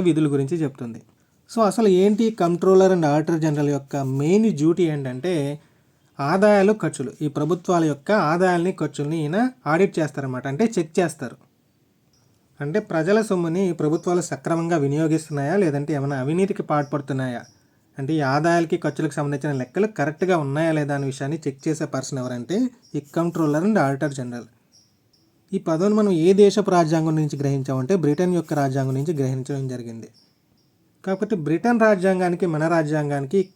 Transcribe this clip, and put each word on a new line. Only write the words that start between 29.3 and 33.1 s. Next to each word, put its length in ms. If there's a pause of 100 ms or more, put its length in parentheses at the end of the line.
జరిగింది. 340 (960)
కాకపోతే 300 (100)
బ్రిటన్ 380
రాజ్యాంగానికి 680
మన 100 (100)
రాజ్యాంగానికి 640 (160)